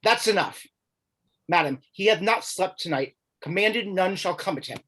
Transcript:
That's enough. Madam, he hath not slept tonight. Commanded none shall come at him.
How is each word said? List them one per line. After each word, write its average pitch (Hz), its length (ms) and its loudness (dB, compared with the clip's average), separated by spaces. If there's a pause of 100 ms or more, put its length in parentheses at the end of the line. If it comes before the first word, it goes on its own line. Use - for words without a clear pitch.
That's 226 240 4
enough. 185 400 0 (800)
Madam, 151 320 2 (120)
he 196 140 -2
hath 214 140 4
not 220 240 0
slept - 360 -4
tonight. 139 360 -4 (260)
Commanded 208 460 0
none 190 280 0
shall 175 180 -2
come 170 240 -4
at - 80 -12
him. 131 220 -10